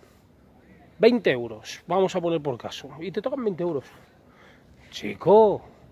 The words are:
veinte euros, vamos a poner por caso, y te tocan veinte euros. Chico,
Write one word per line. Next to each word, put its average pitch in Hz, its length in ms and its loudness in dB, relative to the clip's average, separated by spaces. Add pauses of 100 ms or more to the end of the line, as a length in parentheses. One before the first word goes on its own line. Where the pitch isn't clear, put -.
(1000)
veinte 214 320 4
euros, 117 560 -6
vamos 185 300 0
a 185 40 -2
poner 170 200 -2
por 143 160 -4
caso, - 320 -12 (120)
y 180 100 -10
te 208 100 -6
tocan 262 240 -6
veinte 185 180 -2
euros. 165 220 -4 (1040)
Chico, 165 720 4 (300)